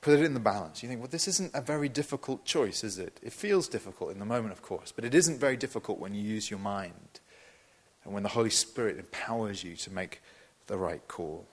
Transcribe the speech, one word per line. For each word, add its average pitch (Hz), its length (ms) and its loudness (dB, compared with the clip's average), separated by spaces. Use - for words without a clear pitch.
Put 147 160 10
it 151 60 8
in 151 100 2
the 123 60 0
balance. 101 420 0
You 120 80 -8
think, 123 100 -6
"Well, 127 80 -8
this 165 200 0
isn't 185 260 0
a 139 80 -2
very 147 260 0
difficult 135 560 -2
choice, 113 400 0
is 98 140 -4
it? 92 240 -8
It 117 100 -10
feels 202 360 2
difficult 92 440 -6
in 98 60 -8
the 101 80 -6
moment, 113 260 0
of - 80 -14
course, - 320 -8
but 113 140 -6
it 120 80 -2
isn't 165 240 6
very 131 180 4
difficult 117 420 -4
when 101 160 -6
you 104 80 -2
use 107 280 -2
your 98 100 -6
mind 95 600 -6
and 98 80 -8
when 101 100 -2
the 101 80 0
Holy 113 200 4
Spirit - 480 2
empowers 110 640 -4
you 87 120 -10
to - 140 -8
make 92 300 -6
the 101 100 -2
right 87 320 -2
call." 82 440 -6